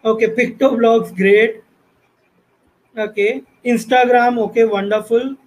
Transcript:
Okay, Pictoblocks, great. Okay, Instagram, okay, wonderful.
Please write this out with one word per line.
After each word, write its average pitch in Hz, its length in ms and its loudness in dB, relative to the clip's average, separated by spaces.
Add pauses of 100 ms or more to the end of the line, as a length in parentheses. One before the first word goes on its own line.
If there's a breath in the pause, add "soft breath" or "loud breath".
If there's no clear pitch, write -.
Okay, 220 260 -2
Pictoblocks, 233 840 0
great. 208 480 2 (1300)
Okay, 214 460 -4 (240)
Instagram, 247 720 2
okay, 226 260 0
wonderful. 214 720 -2 (100)